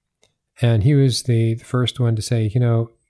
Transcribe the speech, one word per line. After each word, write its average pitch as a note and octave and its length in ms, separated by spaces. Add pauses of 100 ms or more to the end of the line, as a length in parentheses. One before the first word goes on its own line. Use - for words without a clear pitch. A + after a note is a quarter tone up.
(600)
and A#2 220
he C#3+ 120
was C3+ 300
the, A2+ 300
the A#2 100
first B2+ 360
one A#2 160
to G#2+ 60
say, A2 300
you B2 80
know, A#2 300 (200)